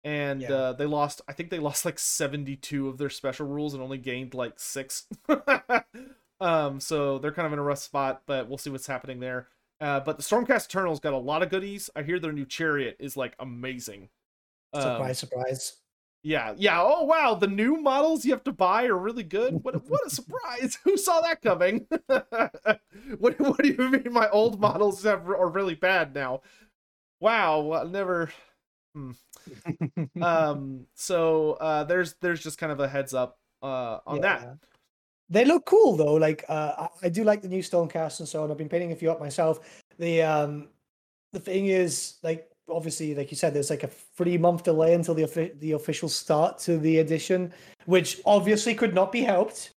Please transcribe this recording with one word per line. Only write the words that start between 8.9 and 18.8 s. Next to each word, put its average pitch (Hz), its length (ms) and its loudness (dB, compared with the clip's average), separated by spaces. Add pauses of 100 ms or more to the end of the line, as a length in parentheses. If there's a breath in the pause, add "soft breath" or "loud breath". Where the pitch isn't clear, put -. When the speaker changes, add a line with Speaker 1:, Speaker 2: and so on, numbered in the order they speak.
Speaker 1:
there. 127 260 -8 (340)
Uh, 143 200 0
but 151 160 -4
the 139 80 -10
Stormcast 233 420 2
Eternal's 180 320 -2
got 147 140 -4
a 135 40 -2
lot 143 240 -2
of 180 100 0
goodies. 196 440 -6
I 151 80 -8
hear 170 160 -4
their 160 140 -6
new 143 120 -6
chariot 147 540 -2
is, 139 180 -10
like, 123 220 -6
amazing. 120 680 -12 (640)
Um, 143 100 -6
Speaker 2:
Surprise, 127 380 -2
surprise. 131 560 -8 (480)
Speaker 1:
yeah, 123 320 -4
yeah. 180 260 2
Oh, 302 220 4
wow, 285 300 2
the 196 120 2
new 220 300 0
models 294 480 2
you 262 80 2
have - 100 -2
to 277 100 -4
buy 208 340 2